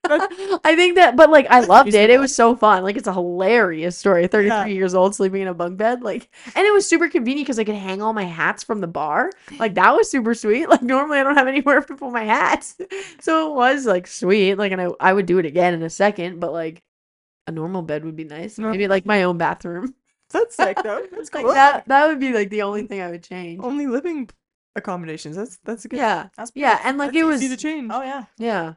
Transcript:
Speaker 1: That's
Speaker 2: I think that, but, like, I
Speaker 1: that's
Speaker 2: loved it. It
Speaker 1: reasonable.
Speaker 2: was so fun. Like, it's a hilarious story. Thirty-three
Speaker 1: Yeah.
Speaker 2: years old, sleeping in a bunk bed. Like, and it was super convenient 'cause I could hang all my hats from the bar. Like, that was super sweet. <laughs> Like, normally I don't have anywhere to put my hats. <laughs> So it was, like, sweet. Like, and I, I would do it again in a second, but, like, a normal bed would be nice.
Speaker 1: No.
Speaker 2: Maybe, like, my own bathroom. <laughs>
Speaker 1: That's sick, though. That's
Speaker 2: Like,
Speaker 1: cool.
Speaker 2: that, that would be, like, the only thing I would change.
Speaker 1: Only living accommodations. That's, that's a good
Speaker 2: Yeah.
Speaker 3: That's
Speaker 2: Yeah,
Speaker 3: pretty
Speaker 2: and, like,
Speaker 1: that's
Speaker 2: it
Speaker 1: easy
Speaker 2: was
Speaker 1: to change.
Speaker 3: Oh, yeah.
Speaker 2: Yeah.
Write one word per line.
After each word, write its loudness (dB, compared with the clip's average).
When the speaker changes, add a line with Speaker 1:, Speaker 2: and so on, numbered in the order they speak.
Speaker 1:
That's 0
Speaker 2:
I 4
think 4
that, 6
but, 10
like, 6
I 8
Speaker 1:
that's 4
Speaker 2:
loved 8
it. 0
It 6
Speaker 1:
reasonable. 8
Speaker 2:
was -2
so 4
fun. 2
Like, -4
it's -6
a -4
hilarious 0
story. 2
Thirty-three 2
Speaker 1:
Yeah. -4
Speaker 2:
years -2
old, 2
sleeping -2
in -6
a -6
bunk -6
bed. -2
Like, -8
and 0
it 4
was 2
super 2
convenient -2
'cause -4
I -2
could -4
hang -8
all -2
my -4
hats -4
from -6
the -6
bar. -4
Like, -4
that 6
was 2
super -2
sweet. -2
<laughs> -
Like, 4
normally 0
I 0
don't 0
have 4
anywhere 2
to -14
put -12
my -6
hats. -2
<laughs> -18
So -2
it -6
was, 2
like, 0
sweet. 0
Like, -4
and -4
I, -4
I 4
would 0
do 2
it 0
again 0
in -6
a -6
second, -2
but, -6
like, -10
a -12
normal -6
bed -6
would -10
be -12
nice. -14
Speaker 1:
No. -6
Speaker 2:
Maybe, -2
like, 0
my 2
own 0
bathroom. -6
<laughs> -20
Speaker 1:
That's -2
sick, 0
though. -6
That's -16
Speaker 2:
Like, -6
Speaker 1:
cool. 2
Speaker 2:
that, 4
that 4
would -2
be, -2
like, -2
the -4
only -6
thing -10
I -8
would -14
change. -14
Speaker 1:
Only -6
living -6
accommodations. -12
That's, -12
that's -12
a -18
good -12
Speaker 2:
Yeah. -4
Speaker 3:
That's -16
Speaker 2:
Yeah, 0
Speaker 3:
pretty -6
Speaker 2:
and, -6
like, -4
Speaker 1:
that's -4
Speaker 2:
it 2
Speaker 1:
easy -4
Speaker 2:
was -4
Speaker 1:
to -6
change. -8
Speaker 3:
Oh, -6
yeah. -10
Speaker 2:
Yeah. -6